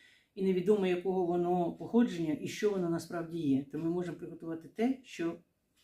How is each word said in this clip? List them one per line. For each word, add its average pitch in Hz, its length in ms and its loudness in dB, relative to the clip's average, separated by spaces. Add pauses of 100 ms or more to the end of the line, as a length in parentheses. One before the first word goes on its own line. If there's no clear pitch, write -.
(360)
і 190 80 -4
невідомо, 190 440 4
якого 180 380 0
воно 175 480 2
походження, 170 680 2
і 190 60 -6
що - 220 0
воно 185 200 0
насправді 165 480 -4
є, 139 260 2
то - 160 -8
ми 165 100 -2
можемо 170 280 -2
приготувати 165 500 -10
те, 254 360 0
що - 360 -4 (440)